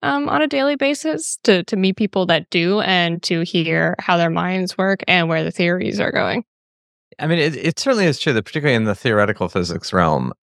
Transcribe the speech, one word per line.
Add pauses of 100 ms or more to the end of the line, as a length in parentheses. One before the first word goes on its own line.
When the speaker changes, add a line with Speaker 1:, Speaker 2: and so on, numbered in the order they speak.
Speaker 1:
um,
on
a
daily
basis,
to,
to
meet
people
that
do
and
to
hear
how
their
minds
work
and
where
the
theories
are
going. (760)
Speaker 2:
I
mean,
it,
it
certainly
is
true
that
particularly
in
the
theoretical
physics
realm, (140)